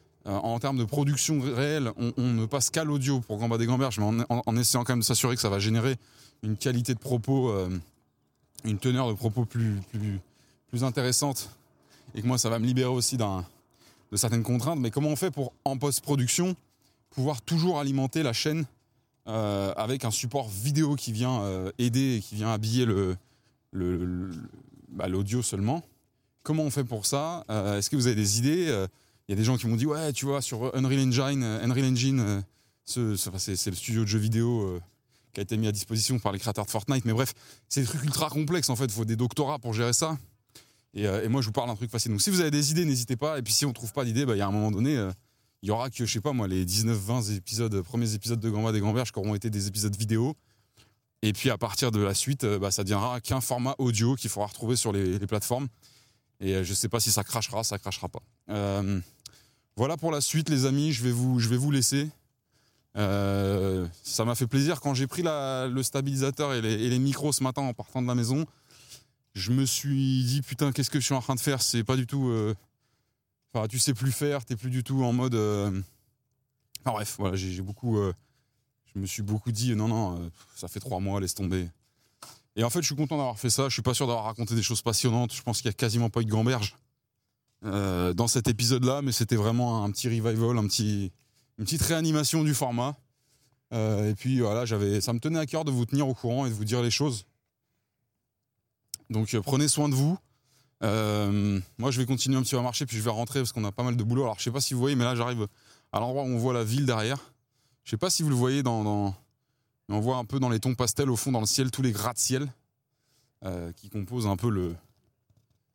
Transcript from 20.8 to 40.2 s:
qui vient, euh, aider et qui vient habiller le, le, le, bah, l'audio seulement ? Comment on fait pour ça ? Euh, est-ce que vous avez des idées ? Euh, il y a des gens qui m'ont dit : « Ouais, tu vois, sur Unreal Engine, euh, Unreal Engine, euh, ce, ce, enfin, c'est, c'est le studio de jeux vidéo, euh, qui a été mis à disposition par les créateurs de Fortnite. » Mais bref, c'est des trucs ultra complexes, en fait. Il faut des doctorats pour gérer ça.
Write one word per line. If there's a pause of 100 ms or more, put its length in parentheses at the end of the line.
qui
vient,
euh,
aider
et
qui
vient
habiller
le, (540)
le,
le, (580)
bah,
l'audio
seulement ? (600)
Comment
on
fait
pour
ça ?
Euh,
est-ce
que
vous
avez
des
idées ?
Euh, (400)
il
y
a
des
gens
qui
m'ont
dit : «
Ouais,
tu
vois,
sur
Unreal
Engine,
euh,
Unreal
Engine,
euh, (440)
ce,
ce,
enfin,
c'est,
c'est
le
studio
de
jeux
vidéo,
euh, (520)
qui
a
été
mis
à
disposition
par
les
créateurs
de
Fortnite. »
Mais
bref, (340)
c'est
des
trucs
ultra
complexes,
en
fait.
Il
faut
des
doctorats
pour
gérer
ça. (760)